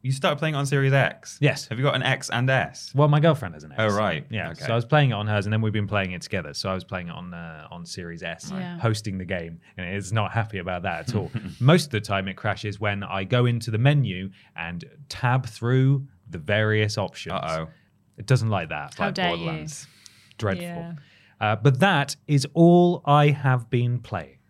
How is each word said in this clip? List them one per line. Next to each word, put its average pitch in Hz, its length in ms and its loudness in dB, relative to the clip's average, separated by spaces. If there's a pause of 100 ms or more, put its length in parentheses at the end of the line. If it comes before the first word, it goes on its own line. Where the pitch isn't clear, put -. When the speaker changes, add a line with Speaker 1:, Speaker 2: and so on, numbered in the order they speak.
Speaker 1:
you 131 100 -2
started 151 260 0
playing 156 180 -2
it - 20 -2
on 139 80 0
Series 135 260 2
X? - 480 0
Speaker 2:
Yes. - 300 2
Speaker 1:
Have 110 80 -6
you 131 80 -2
got 139 100 2
an - 80 -2
X - 260 -2
and 123 200 0
S? 104 440 -2
Speaker 2:
Well, 143 140 6
my 147 140 6
girlfriend 143 320 2
has 76 100 -18
an 76 80 -18
X. 110 100 -2
Speaker 1:
Oh, 110 140 4
right. 95 340 0
Speaker 2:
Yeah, 87 200 -4
Speaker 1:
Okay. 82 160 -10
Speaker 2:
so 120 80 0
I - 20 2
was 120 80 2
playing 143 280 4
it - 20 -2
on 104 140 -2
hers, 104 180 2
and 107 80 0
then 110 80 2
we've 110 100 0
been 101 160 -2
playing 95 240 -2
it 90 100 -8
together. 78 320 -6
So 98 160 -6
I 95 40 0
was 90 100 -4
playing 90 240 -8
it 82 80 -10
on, 90 180 -12
uh, 80 380 -14
on 85 140 -14
Series 85 360 -12
S, 82 300 -10
Speaker 3:
Yeah. 180 280 -8
Speaker 2:
hosting 107 380 -2
the 92 60 -8
game, 85 380 -8 (160)
and 90 100 -8
it's 95 240 -6
not 107 220 0
happy 110 240 -2
about 90 260 -4
that 82 240 -4
at - 80 -6
all. 92 160 -2 (140)
Speaker 1:
<laughs> - 160 -10
Speaker 2:
Most 156 240 6
of - 60 -12
the 104 100 -2
time 98 260 -2
it 95 80 -6
crashes 101 460 -6
when 101 200 -2
I 95 220 -4
go 123 220 2
into 117 260 0
the 107 60 -2
menu 110 520 2 (280)
and 85 260 -8 (240)
tab 127 380 0
through 131 600 2 (240)
the 92 80 -10
various 107 600 2
options. - 380 -6
Speaker 1:
Uh-oh. 80 340 -4 (480)
Speaker 2:
It - 80 -14
doesn't 113 240 4
like 90 200 0
that. 73 260 -8
Speaker 3:
How 90 100 -2
Speaker 1:
Like - 80 -2
Speaker 3:
dare 180 180 -2
you. 170 60 -4
Speaker 1:
Borderlands. 156 500 -8 (500)
Speaker 2:
Dreadful. 104 280 -4
Speaker 3:
Yeah. 170 280 -10 (460)
Speaker 2:
Uh, 107 160 2
but 123 240 2
that 170 380 2 (100)
is 139 260 2
all 175 520 6
I 147 240 6
have 131 400 2
been 120 300 0
playing. 82 400 -10 (100)